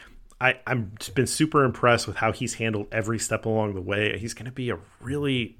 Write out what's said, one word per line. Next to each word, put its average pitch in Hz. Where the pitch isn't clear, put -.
I, 127
I'm 113
just -
been 123
super 151
impressed 120
with 98
how 110
he's -
handled 107
every 110
step -
along 110
the 92
way. 101
He's 113
gonna 120
be 127
a 92
really 131